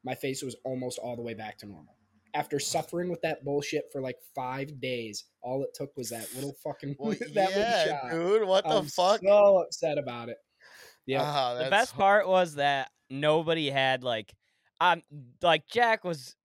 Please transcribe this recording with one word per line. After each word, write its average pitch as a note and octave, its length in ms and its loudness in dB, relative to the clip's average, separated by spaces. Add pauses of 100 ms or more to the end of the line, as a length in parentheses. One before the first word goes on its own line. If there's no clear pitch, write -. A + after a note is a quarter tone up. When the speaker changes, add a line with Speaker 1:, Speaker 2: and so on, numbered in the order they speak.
Speaker 1:
my B2+ 120 -4
face C3+ 260 -6
was B2 220 -8
almost B2+ 340 -6
all A#2+ 200 -8
the A#2+ 40 -10
way A#2 120 -8
back G#2+ 260 -12
to G#2+ 60 -18
normal. E2+ 300 -20 (380)
After D3 260 -4
suffering E3+ 500 -4
with E3+ 120 -6
that D#3 220 -4
bullshit C#3+ 480 -4
for, C#3 100 -8
like, B2+ 160 -8 (160)
five C3+ 460 -8
days, A#2+ 460 -6 (160)
all C3 220 -4
it B2+ 100 -8
took C#3+ 240 -10
was A#2+ 120 -8
that A2+ 260 -10
little C3+ 180 -8 (100)
fucking, C#3+ 320 -8
<laughs> - 40 -20
Speaker 2:
Well, A3 120 -4
Speaker 1:
that - 80 -4 (160)
little F#3+ 160 2 (100)
Speaker 2:
yeah, G#3+ 240 2 (160)
Speaker 1:
shot. B2+ 100 -8
Speaker 2:
dude, F#3 360 2
what F#3 180 4
the D#3 120 2
Speaker 1:
I'm F3+ 80 0
Speaker 2:
fuck? F3+ 360 2
Speaker 1:
so G3+ 380 8
upset D#3+ 380 -2
about A#2+ 320 -6
it. A#2 80 -10 (680)
Yeah. C3+ 180 0
Speaker 2:
Ah, C#3+ 320 0
Speaker 3:
The B2 60 -6
Speaker 2:
that's C3 80 -2
Speaker 3:
best G#3+ 240 2
Speaker 2:
hu- - 60 -12
Speaker 3:
part G3+ 280 6
was F3+ 280 2
that C#3+ 340 0 (200)
nobody D#3 600 2
had, C3 340 2
like, A2+ 300 -4 (460)
um, E3+ 220 4 (400)
like, D#3+ 260 4
Jack A3+ 380 2
was D#3 400 -8